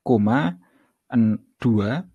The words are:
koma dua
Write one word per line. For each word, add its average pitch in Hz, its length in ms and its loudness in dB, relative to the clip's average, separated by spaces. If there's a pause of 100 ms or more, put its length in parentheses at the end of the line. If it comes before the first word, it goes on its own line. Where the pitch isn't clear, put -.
koma 127 560 0 (1040)
dua 117 540 -2